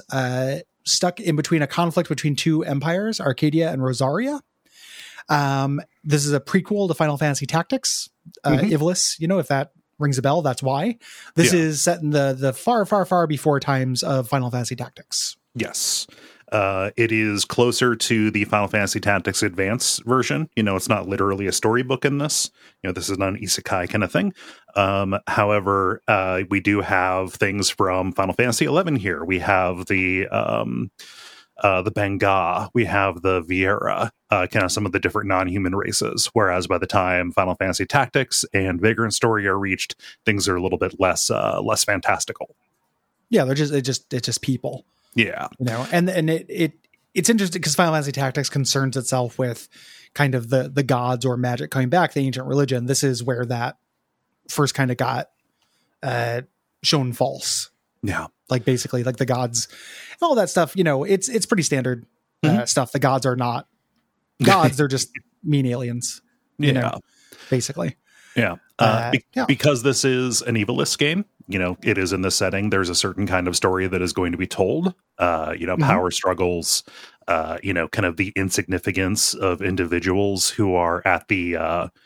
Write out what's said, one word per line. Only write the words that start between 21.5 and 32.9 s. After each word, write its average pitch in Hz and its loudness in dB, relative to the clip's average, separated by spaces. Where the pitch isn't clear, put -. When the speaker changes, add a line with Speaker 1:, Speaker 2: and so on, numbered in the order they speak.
Speaker 2:
storybook 123 0
in 143 0
this. - -2
You 95 -6
know, 92 -2
this 90 -6
is 95 -4
not 98 0
an 98 -4
isekai 92 -2
kind 104 0
of 90 -2
thing. 196 0
Um, 98 2
however, 101 2
uh, 95 2
we 98 2
do 101 2
have 92 0
things 98 -4
from 92 0
Final 95 0
Fantasy 123 0
eleven 156 0
here. 90 -4
We 90 0
have 92 0
the, 92 0
um, - -2
uh, 95 2
the 98 -4
Benga. 98 0
We 117 2
have 92 0